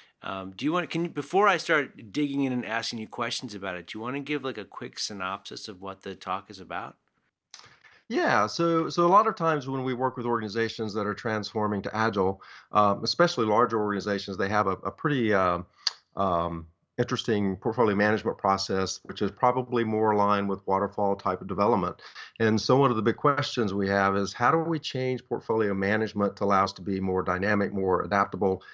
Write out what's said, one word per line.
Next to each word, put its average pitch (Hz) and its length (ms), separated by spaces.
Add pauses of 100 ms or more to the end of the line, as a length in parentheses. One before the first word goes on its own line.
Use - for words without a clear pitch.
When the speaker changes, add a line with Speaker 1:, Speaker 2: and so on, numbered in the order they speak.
(260)
Speaker 1:
Um, 95 300
do 120 80
you 151 80
want, 175 160
can 170 160
you, 165 60
before 190 380
I 180 100
start 131 520
digging 139 340
in 131 100
and 123 100
asking 113 340
you 110 80
questions 117 480
about 92 220
it, 87 120
do 107 100
you 110 40
wanna 131 180
give, 139 220
like, 131 140
a 104 80
quick - 340
synopsis 98 680
of 92 140
what 95 180
the 98 140
talk 92 340
is 95 120
about? 90 360 (1120)
Speaker 2:
Yeah, 220 380
so, 165 420
so 175 160
a - 20
lot 202 200
of 220 100
times 156 320
when 131 160
we 131 80
work 127 240
with 123 80
organizations 110 720
that 104 120
are 104 60
transforming 104 680
to - 120
Agile, 101 460 (320)
um, 101 320
especially 165 400
larger 110 340
organizations, 101 600
they 98 100
have 104 180
a, 95 100
a - 140
pretty, 127 440
uh, 90 240 (580)
um, 85 520 (280)
interesting 107 600
portfolio 107 400
management 104 420
process, 95 640
which - 180
is 101 120
probably 123 500
more 110 300
aligned 101 360
with 98 160
waterfall 98 520
type 92 240
of 95 80
development. 98 520 (380)
And 110 220
so 127 160
one 135 140
of 113 60
the 110 60
big 110 140
questions 131 580
we 98 140
have 98 260
is, 98 180
how 123 200
do 165 60
we 165 200
change 127 500
portfolio 110 460
management 101 600
to - 80
allow 98 180
us 98 120
to - 80
be 95 180
more 92 240
dynamic, 95 480
more 92 320
adaptable, 95 580 (100)